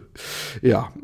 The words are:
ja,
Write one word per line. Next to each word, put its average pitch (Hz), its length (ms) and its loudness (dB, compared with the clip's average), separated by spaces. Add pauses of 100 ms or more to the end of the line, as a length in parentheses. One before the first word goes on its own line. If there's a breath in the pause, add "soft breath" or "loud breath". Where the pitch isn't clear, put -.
(600 loud breath)
ja, 117 320 4 (120)